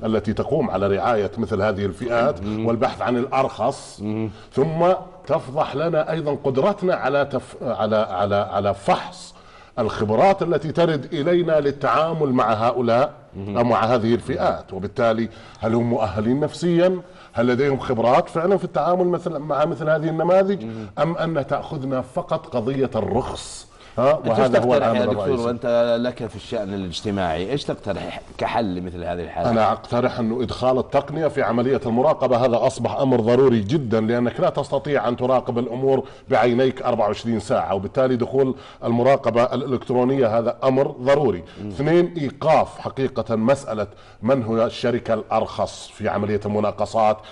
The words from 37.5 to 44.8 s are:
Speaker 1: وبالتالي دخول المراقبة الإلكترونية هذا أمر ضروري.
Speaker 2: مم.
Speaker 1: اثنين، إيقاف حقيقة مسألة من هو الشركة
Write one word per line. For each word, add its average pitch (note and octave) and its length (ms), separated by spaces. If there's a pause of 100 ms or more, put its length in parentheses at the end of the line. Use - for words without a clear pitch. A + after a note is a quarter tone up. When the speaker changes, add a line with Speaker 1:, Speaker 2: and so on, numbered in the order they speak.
Speaker 1:
وبالتالي B2+ 400
دخول C3 400 (280)
المراقبة A#2+ 600
الإلكترونية B2 960
هذا A#2 240
أمر C3+ 240
ضروري. C3 560 (200)
Speaker 2:
مم. G#2 40
Speaker 1:
اثنين، E3 500
إيقاف C#3 640
حقيقة A#2 560
مسألة A2 520 (340)
من B2 220
هو A2+ 220
الشركة A#2 480